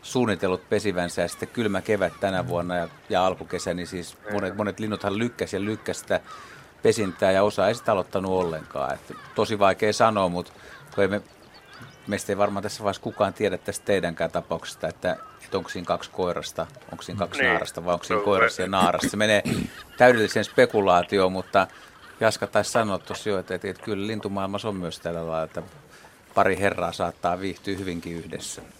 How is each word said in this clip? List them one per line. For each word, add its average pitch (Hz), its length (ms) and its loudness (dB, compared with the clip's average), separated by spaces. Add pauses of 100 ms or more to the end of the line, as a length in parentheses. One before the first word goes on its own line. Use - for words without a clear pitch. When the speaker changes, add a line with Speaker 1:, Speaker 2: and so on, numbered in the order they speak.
Speaker 1:
suunnitellut 98 640 0
pesivänsä 92 540 0
ja 87 60 0
sitten - 200 -8
kylmä 104 320 -2
kevät 98 400 0
tänä 92 280 0
vuonna 87 280 -2
ja, 85 120 -2 (200)
ja 92 180 2
alkukesä, 87 480 -4
niin 87 120 -8
siis 87 300 -10 (160)
monet, 98 240 -4
monet 101 240 -4
linnuthan 101 380 -4
lykkäs 113 340 -4
ja 98 120 -2
lykkäs 104 360 -6
sitä 92 200 -2 (600)
pesintää 101 500 2
ja 95 100 6
osa 104 260 2
ei 113 60 2
sitä 117 180 -2
aloittanut 95 400 0
ollenkaan. 80 600 -2
Et - 220 -14 (180)
tosi 107 240 0
vaikea 101 340 4
sanoa, 104 360 4
mut 87 240 -4 (420)
kun 101 80 2
ei 95 60 4
me, 101 120 -2 (880)
meistä 101 260 -4
ei 95 60 -2
varmaan 101 240 2
tässä 104 200 -8
vaiheessa 101 200 -2
kukaan 104 320 0
tiedä 92 240 0
tästä - 260 -8
teidänkään 87 460 0
tapauksesta, - 580 -6
että, - 280 -4 (280)
et - 100 -12
onko 92 140 -2
siinä 87 180 -8
kaksi 87 240 -4
koirasta, 85 560 -4 (260)
onko - 100 -14
siinä - 160 -10
kaksi 90 220 -4
Speaker 2:
Niin. 123 100 2
Speaker 1:
naarasta - 340 -2
vai 87 80 0
onko 87 120 -2
siinä 107 140 0
Speaker 2:
Joo, 101 60 -2
Speaker 1:
koirassa 104 320 4
Speaker 2:
se 92 60 -4
Speaker 1:
ja 92 60 -2
naarasta. 92 400 2
Se 101 80 -4
menee 107 260 4 (540)
täydelliseen 117 480 6
spekulaatioon, 95 880 4
mutta 95 340 2 (540)
Jaska 107 260 2
taisi 104 240 0
sanoa 104 280 0
tossa - 320 -8
jo, 98 80 0
että, 92 160 -6
että, 90 140 -6
että 92 140 -8
kyllä 101 240 -4
lintumaailmassa 101 640 -4
on 98 80 -4
myös 87 240 -6
tällä 85 260 -6
lailla, 80 160 -2
että 80 200 -8 (720)
pari 98 240 4
herraa 90 340 0
saattaa 87 480 -2
viihtyä 95 360 -6
hyvinkin 87 400 -6
yhdessä. 80 460 -12 (160)